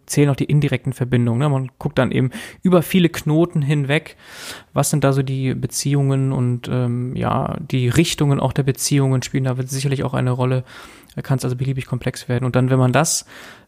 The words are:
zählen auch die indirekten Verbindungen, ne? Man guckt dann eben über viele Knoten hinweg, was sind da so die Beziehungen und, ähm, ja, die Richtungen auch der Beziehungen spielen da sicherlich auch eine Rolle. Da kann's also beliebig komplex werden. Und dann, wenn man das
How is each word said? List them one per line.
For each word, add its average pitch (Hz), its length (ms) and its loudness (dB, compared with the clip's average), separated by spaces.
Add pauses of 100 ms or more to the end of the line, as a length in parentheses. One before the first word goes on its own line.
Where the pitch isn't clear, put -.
zählen 143 240 4
auch 135 60 2
die 135 80 -2
indirekten 143 480 0
Verbindungen, 123 480 0
ne? 147 80 2
Man 131 320 -2
guckt - 180 -4
dann 127 140 2
eben 127 200 0 (320)
über 175 200 4
viele 180 240 4
Knoten 160 540 0
hinweg, 147 560 0 (560)
was 139 160 0
sind 143 160 2
da 139 80 4
so 139 100 0
die 131 320 -2
Beziehungen 135 800 0
und, 123 340 -2
ähm, 123 480 -2
ja, 117 460 -2
die 127 260 -2
Richtungen 139 540 2
auch 131 100 0
der 139 120 -2
Beziehungen 131 600 0
spielen 135 220 -4
da 127 100 -2
sicherlich 135 480 -4
auch 127 100 -4
eine 127 180 0
Rolle. 127 340 0 (500)
Da - 60 -8
kann's 135 240 -2
also 127 100 -2
beliebig 131 300 -4
komplex - 420 -6
werden. 120 160 0
Und 127 140 0
dann, 127 120 4
wenn 131 80 4
man 127 140 4
das 139 340 0 (420)